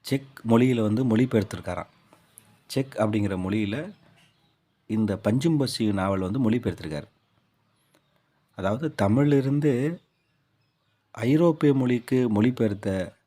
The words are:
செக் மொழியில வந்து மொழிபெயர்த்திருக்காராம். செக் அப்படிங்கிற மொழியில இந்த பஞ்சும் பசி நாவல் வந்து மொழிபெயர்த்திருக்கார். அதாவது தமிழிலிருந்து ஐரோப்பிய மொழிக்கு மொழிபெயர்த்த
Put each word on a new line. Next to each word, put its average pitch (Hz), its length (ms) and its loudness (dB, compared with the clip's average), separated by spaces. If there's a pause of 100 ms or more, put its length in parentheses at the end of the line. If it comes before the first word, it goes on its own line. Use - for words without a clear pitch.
செக் - 480 -6
மொழியில 117 320 4
வந்து 110 360 2
மொழிபெயர்த்திருக்காராம். 95 680 -2 (800)
செக் 135 300 -6
அப்படிங்கிற 104 400 0
மொழியில 107 560 -4 (960)
இந்த 107 360 -2
பஞ்சும் 139 340 2
பசி 117 360 0
நாவல் 95 260 -2
வந்து 107 300 0
மொழிபெயர்த்திருக்கார். 85 580 -4 (1500)
அதாவது 131 460 -4
தமிழிலிருந்து 139 1000 2 (1120)
ஐரோப்பிய 151 600 2
மொழிக்கு 127 560 0
மொழிபெயர்த்த 104 840 0 (120)